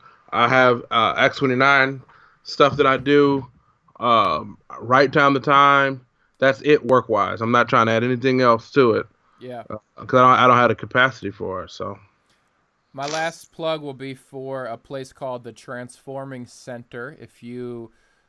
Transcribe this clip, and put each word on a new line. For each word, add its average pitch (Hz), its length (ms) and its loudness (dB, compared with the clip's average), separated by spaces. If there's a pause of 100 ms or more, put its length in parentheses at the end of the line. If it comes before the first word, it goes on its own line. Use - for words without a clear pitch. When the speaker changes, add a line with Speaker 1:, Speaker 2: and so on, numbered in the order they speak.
(320)
Speaker 1:
I 120 180 2
have, 127 420 4
uh, 110 240 0
Acts 135 220 0
twenty-nine 135 640 0 (420)
stuff 139 340 0
that 143 80 2
I 131 120 2
do, 139 500 2 (520)
um, 104 580 0 (220)
right 127 320 2
time 143 240 2
to 131 40 -2
time. 139 680 2 (340)
That's 135 240 0
it 147 220 2
work-wise. 104 560 0
I'm 113 100 -2
not 120 180 4
trying 117 180 4
to 113 60 0
add 113 100 0
anything 127 380 0
else 117 300 0
to 127 220 4
it. - 120 -2 (340)
Speaker 2:
Yeah. 123 300 -16
Speaker 1:
Uh, 107 80 -12 (280)
'cause 127 140 2
I 127 40 6
don't, 127 200 6
I 123 40 6
don't 123 100 6
have 120 120 4
the 110 60 0
capacity 127 560 -4
for 92 320 -10
it, 92 80 -18
so. 98 260 -12 (960)
Speaker 2:
My 139 140 -10
last 160 440 -8
plug 160 300 -6
will 143 120 -12
be 131 200 -14
for 131 520 -12
a 113 120 -10
place 135 360 -16
called 127 300 -12
the 120 100 -16
Transforming 131 920 -14
Center. 120 720 -16
If - 240 -20
you, 120 480 -14 (380)